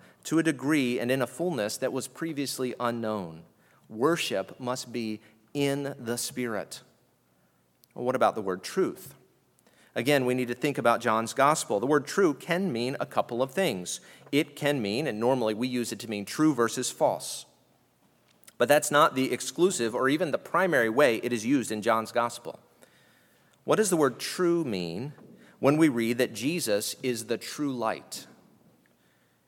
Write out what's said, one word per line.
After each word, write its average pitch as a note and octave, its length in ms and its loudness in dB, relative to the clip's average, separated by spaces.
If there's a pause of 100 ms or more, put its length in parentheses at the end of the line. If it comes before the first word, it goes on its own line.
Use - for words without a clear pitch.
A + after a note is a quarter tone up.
(260)
to D#3+ 140 0
a D#3+ 40 4
degree C3+ 560 0
and A#2 100 -2
in C3 120 2
a A#2+ 60 -2
fullness C#3 500 -4
that B2+ 160 -2
was B2+ 160 -6
previously C#3 680 -4
unknown. G#2+ 680 -4 (440)
Worship A2+ 720 -2
must B2 320 -6
be A2 300 -6 (320)
in C#3 440 -2
the A#2+ 200 -6
Spirit. A#2+ 640 -6 (1120)
Well, - 100 -10
what B2+ 120 0
about A2+ 200 4
the A2 60 -6
word F#2+ 200 -2
truth? - 540 -4 (800)
Again, C3 300 2
we B2 80 2
need B2+ 160 -2
to A#2+ 40 -2
think C#3 240 -2
about A#2 220 4
John's A2+ 340 0
gospel. C3+ 460 2
The A#2 80 -2
word C#3+ 180 4
true F#3 280 2
can F3 400 -2
mean A#2+ 260 -2
a - 60 -2
couple A#2 360 -2
of C3+ 100 -2
things. A#2 500 -2 (320)
It D3+ 240 0
can C#3+ 240 2
mean, A2 260 0
and G#2+ 100 -4
normally A#2 360 2
we A#2+ 160 -2
use A#2+ 240 -2
it G#2 60 -10
to A#2 100 -10
mean G#2 160 -4
true D#3 280 2
versus A#2+ 380 0
false. - 540 -2 (1120)
But B2 100 2
that's D3 240 4
not D3+ 240 6
the C3 160 0
exclusive B2 640 0
or B2+ 140 2
even D#3 220 0
the A2+ 60 0
primary D#3+ 520 2
way A#2+ 340 4
it A#2+ 80 -2
is A2 140 -2
used B2 260 0
in G#2+ 100 -4
John's A2 300 0
gospel. A#2 480 -4 (1040)
What D3 140 2
does G#3 120 2
the F3+ 80 2
word C3+ 220 2
true E3+ 460 0
mean G2 480 -4 (460)
when C#3 180 4
we D#3+ 100 6
read A#2 300 0
that B2 160 2
Jesus A2 680 -2
is A#2 240 -4
the A2+ 120 -2
true C#3+ 340 -6
light A2 560 -6 (1200)